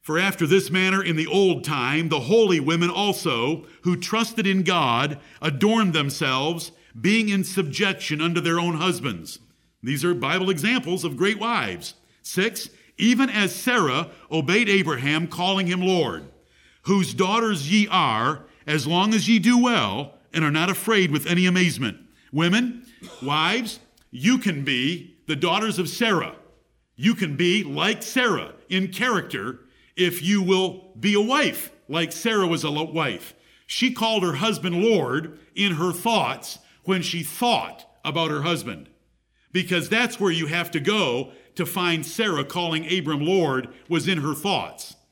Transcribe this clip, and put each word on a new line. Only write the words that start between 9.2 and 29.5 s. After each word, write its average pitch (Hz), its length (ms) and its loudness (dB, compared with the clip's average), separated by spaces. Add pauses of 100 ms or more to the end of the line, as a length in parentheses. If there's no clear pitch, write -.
These 135 220 -4
are 175 100 2
Bible 170 360 0
examples 190 520 -2
of 151 140 -4
great 202 240 0
wives. 165 540 -4 (280)
Six, - 460 -4 (280)
"Even 247 340 2
as 202 220 0
Sarah 175 600 0 (180)
obeyed 170 380 2
Abraham, 156 580 0
calling 185 400 0
him 185 140 0
Lord, 139 480 0 (540)
whose 185 300 2
daughters 190 560 0
ye 202 200 4
are, 139 580 0 (220)
as 147 180 0
long 185 280 2
as 190 140 2
ye 226 120 6
do 240 180 6
well, 143 580 0 (160)
and 160 120 0
are 147 80 2
not 156 180 2
afraid 196 400 2
with 147 160 0
any 175 180 4
amazement." 175 540 0 (320)
Women, 196 560 0 (340)
wives, 165 600 -2 (360)
you 208 220 2
can 165 240 -2
be 139 540 -2 (100)
the 156 80 -2
daughters 180 420 0
of 170 120 -2
Sarah. 180 480 0 (580)
You 185 220 2
can 160 180 -2
be 180 300 2
like 156 360 -2
Sarah 180 540 0 (140)
in 190 240 0
character 151 680 -4 (380)